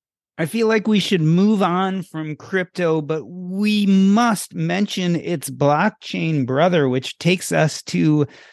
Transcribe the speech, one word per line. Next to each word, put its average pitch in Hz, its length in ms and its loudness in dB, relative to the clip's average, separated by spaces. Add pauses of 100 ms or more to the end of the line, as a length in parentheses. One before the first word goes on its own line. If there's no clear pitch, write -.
(380)
I 160 80 -4
feel 226 220 0
like 220 200 0
we 214 120 4
should 180 220 0
move 190 400 4
on 190 400 0
from 156 340 -10
crypto, 175 640 -2
but 147 220 -4
we 190 640 -2
must 196 680 2
mention 180 600 -2
its 160 360 -6
blockchain 151 920 0
brother, 147 440 2
which 127 300 -4
takes 180 320 0
us 160 320 0
to 151 440 2 (260)